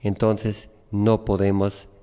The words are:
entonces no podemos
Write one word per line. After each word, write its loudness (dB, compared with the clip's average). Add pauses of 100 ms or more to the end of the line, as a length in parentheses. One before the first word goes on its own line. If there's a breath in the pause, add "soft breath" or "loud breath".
entonces -2 (220)
no 2
podemos 0 (140)